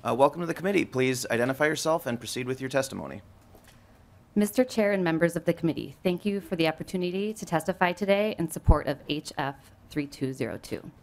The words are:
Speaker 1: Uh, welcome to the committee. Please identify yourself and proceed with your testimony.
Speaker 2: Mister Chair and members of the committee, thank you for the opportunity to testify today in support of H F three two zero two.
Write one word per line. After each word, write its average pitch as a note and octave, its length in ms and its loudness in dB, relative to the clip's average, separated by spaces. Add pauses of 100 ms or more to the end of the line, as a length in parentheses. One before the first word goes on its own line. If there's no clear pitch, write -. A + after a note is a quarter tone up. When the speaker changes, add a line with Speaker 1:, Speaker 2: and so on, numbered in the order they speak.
Speaker 1:
Uh, A#2+ 120 0
welcome C#3+ 260 4
to E3+ 60 -4
the D#3+ 80 -4
committee. F3+ 300 0
Please B2+ 460 0
identify C3 360 2
yourself D#3+ 400 0
and A#2 120 -2
proceed B2 280 -6
with B2+ 140 -4
your C3 100 -6
testimony. G2 500 -2 (1120)
Speaker 2:
Mister G#3 300 2
Chair G#3+ 280 2
and F#3+ 120 0
members E3 320 2
of D#3+ 80 -4
the E3+ 80 2
committee, E3 500 -2
thank F3+ 220 0
you G3+ 160 -2
for F#3+ 160 -6
the D#3+ 120 4
opportunity F3+ 680 -2
to - 100 -10
testify F3 480 0
today G3+ 460 2
in E3+ 120 -2
support - 360 4
of C#3+ 120 -2 (100)
H D3+ 300 -6
F C#3 340 -6 (180)
three D3 160 -2
two C3+ 260 -6
zero A#2 300 -4
two. - 260 -10 (140)